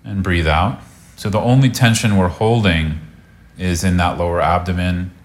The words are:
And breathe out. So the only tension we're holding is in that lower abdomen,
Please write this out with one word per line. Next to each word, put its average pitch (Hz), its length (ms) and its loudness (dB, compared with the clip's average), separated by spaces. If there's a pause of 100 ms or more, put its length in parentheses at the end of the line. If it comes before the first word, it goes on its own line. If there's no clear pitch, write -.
And 101 200 -4
breathe 87 240 0
out. 78 320 0 (380)
So - 120 -6
the 104 100 0
only 127 300 4
tension 113 480 2
we're 90 120 2
holding 85 680 0 (580)
is 90 260 -4
in 92 140 2
that 85 200 0
lower 85 240 -2
abdomen, 90 680 -2 (140)